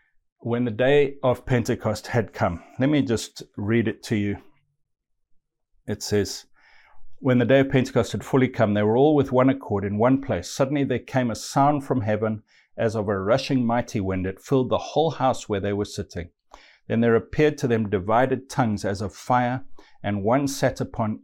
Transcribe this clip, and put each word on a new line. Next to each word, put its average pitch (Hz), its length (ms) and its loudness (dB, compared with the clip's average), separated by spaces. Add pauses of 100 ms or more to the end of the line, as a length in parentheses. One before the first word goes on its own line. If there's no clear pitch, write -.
(380)
when 117 260 -2
the 117 80 -2
day 135 500 2
of 123 240 0
Pentecost 107 640 -2
had 110 240 -2
come, 90 320 -2 (160)
let 131 80 2
me 147 140 2
just - 400 -4 (140)
read 104 300 2
it - 180 -4
to 117 120 -2
you. 101 220 -2 (1500)
It 107 160 -8
says, - 440 -2 (720)
"When 123 200 2
the 123 60 4
day 135 160 6
of 135 80 2
Pentecost 127 440 0
had - 120 -6
fully 127 240 4
come, 107 240 2
they 104 100 2
were 107 140 4
all 147 180 4
with 143 160 2
one 127 200 4
accord 104 340 -2
in 104 140 -4
one 131 240 4
place. 90 280 -4
Suddenly 139 340 0
there 123 140 -2
came 123 320 -2
a 107 60 -6
sound 143 480 0
from 127 160 -2
heaven 107 420 -2 (340)
as 113 200 -2
of 104 120 -2
a 98 120 -2
rushing 127 440 0
mighty 117 360 -2
wind. 95 260 -4
It 95 140 -8
filled 127 300 0
the 104 80 2
whole 151 340 -2
house 131 360 -2
where 101 120 -2
they 101 140 -2
were 101 100 -2
sitting. 87 460 -10 (580)
Then 113 120 0
there 117 140 4
appeared 147 440 2
to 127 100 -2
them 110 200 0
divided 113 600 0
tongues 110 340 -2
as 98 160 -4
of 101 140 -8
fire, 123 500 -2 (380)
and 101 220 -4
one 135 240 2
sat 135 320 -2
upon 110 440 -6